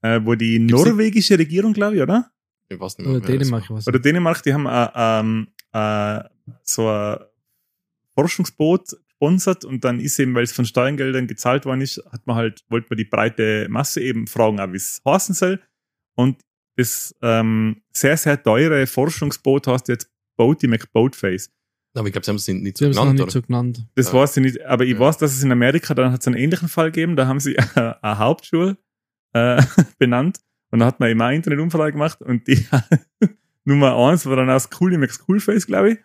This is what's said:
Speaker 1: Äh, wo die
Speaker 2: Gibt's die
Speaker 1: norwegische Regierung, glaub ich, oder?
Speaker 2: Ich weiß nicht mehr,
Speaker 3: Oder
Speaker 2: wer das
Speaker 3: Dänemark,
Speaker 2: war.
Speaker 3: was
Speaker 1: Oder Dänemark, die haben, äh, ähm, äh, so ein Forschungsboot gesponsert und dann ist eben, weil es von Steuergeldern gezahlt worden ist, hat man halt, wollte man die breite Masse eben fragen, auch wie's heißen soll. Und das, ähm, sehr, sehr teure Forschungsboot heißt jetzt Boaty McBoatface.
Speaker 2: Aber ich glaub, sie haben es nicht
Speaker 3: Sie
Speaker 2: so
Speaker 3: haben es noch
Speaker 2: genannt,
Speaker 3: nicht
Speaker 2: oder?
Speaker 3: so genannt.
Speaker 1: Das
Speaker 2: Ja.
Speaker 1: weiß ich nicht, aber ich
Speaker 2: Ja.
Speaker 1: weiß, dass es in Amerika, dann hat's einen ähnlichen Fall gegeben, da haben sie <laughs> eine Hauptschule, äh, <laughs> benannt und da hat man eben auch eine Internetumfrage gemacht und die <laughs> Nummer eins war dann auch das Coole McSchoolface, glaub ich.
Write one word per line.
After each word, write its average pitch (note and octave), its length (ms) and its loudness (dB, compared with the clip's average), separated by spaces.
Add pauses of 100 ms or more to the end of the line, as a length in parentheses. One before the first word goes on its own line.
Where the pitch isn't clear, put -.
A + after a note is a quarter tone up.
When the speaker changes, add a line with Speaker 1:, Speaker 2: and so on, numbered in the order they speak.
Speaker 1:
Äh, A2+ 220 2
wo A#2 120 2
die A2+ 240 0
Speaker 2:
Gibt's A#2 240 4
die G#3 60 6
Speaker 1:
norwegische G#3+ 500 2
Regierung, F3+ 340 0
glaub G3+ 200 0
ich, F#3 80 0
oder? F#3+ 300 0 (380)
Speaker 2:
Ich F#2 100 -12
weiß F#2 180 -12
nicht F#2 100 -8
mehr, C3 100 0
Speaker 3:
Oder A#2 100 -4
Speaker 2:
wer B2+ 100 0
das C3+ 100 0
Speaker 3:
Dänemark, A2+ 220 -4
Speaker 2:
war. A2 80 -8
Speaker 3:
was G#2 100 -6
Speaker 1:
Oder C3 120 2
Dänemark, E3 440 0
die C#3 100 0
haben, C#3+ 140 -2
äh, A#2+ 280 0
ähm, A2 520 0 (240)
äh, G#2+ 520 -4 (400)
so - 260 -4
ein G#2 280 -4 (960)
Forschungsboot E3 800 -2 (120)
gesponsert F3+ 580 0
und C3 180 -10
dann A#2+ 160 -2
ist C#3+ 200 -6
eben, B2+ 160 0
weil A#2+ 80 0
es A#2 80 -6
von A#2+ 140 -2
Steuergeldern C3 640 -2
gezahlt B2+ 380 -2
worden C3 160 -4
ist, - 200 -8 (100)
hat - 160 -14
man A#2 80 -2
halt, A2+ 340 -4
wollte A2+ 200 -4
man A2+ 80 -4
die A2 80 -4
breite G#2+ 640 -2
Masse A#2+ 320 -4
eben A#2 260 -4
fragen, A2 320 0
auch G2 120 -6
wie's - 340 -10
heißen F3+ 300 0
soll. F#3 240 -2 (560)
Und B2+ 260 0 (340)
das, - 460 -4
ähm, A2 600 0 (100)
sehr, C#3+ 260 2
sehr C#3+ 240 0
teure C#3+ 460 2
Forschungsboot C#3+ 800 -2
heißt B2+ 200 -2
jetzt A#2+ 220 -6 (280)
Boaty C3 300 2
McBoatface. A2+ 840 -2 (440)
Speaker 2:
Aber A2 140 -6
ich G2 40 -4
glaub, F#2+ 140 -8
sie - 60 -8
haben G#2 40 -2
es G#2 120 -8
nicht G2 300 -6
Speaker 3:
Sie - 60 -2
Speaker 2:
so - 40 2
Speaker 3:
haben C#3+ 40 2
es C3+ 60 0
noch A2 60 2
Speaker 2:
genannt, C3+ 100 4
Speaker 3:
nicht C3+ 100 2
Speaker 2:
oder? F#2 80 -6
Speaker 3:
so B2+ 100 -2
genannt. A#2+ 540 -4
Speaker 1:
Das B2+ 120 2
Speaker 2:
Ja. - 80 -4
Speaker 1:
weiß C#3 220 4
ich C3+ 60 4
nicht, C3 220 -2
aber B2+ 180 0
ich B2+ 100 0
Speaker 2:
Ja. G#2+ 60 -2
Speaker 1:
weiß, D3 180 4
dass D3+ 160 0
es C3 100 -4
in C3+ 80 2
Amerika, B2 420 2
dann B2+ 180 2
hat's B2 160 -4
einen B2+ 80 0
ähnlichen E3 320 -2
Fall D#3+ 240 -2
gegeben, E3 240 -2
da C3 120 2
haben C3 120 0
sie C3+ 180 -2
<laughs> - 180 0
eine A2+ 420 -2
Hauptschule, E3 600 0 (560)
äh, B2 300 4 (140)
<laughs> - 200 2
benannt C3 440 0 (300)
und A2+ 80 2
da A2+ 80 6
hat C3 120 -2
man A#2+ 100 2
eben A2+ 120 0
auch A#2 60 2
eine C#3 100 0
Internetumfrage D#3 560 -2
gemacht D3+ 280 -4
und B2 260 -4
die C3+ 180 4 (500)
<laughs> - 480 -4
Nummer C#3 320 4
eins C3+ 300 2
war C3+ 100 -2
dann C3 140 0
auch C3 60 2
das C3 140 -2
Coole F3+ 280 0
McSchoolface, G3 680 -2
glaub G3 180 2
ich. A3 200 2